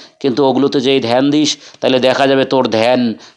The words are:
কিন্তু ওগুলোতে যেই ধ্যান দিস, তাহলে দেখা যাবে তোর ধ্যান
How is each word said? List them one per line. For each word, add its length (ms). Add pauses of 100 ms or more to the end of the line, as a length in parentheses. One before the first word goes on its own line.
(200)
কিন্তু 260
ওগুলোতে 340
যেই 200
ধ্যান 300
দিস, 260 (240)
তাহলে 200
দেখা 260
যাবে 180
তোর 260
ধ্যান 440 (220)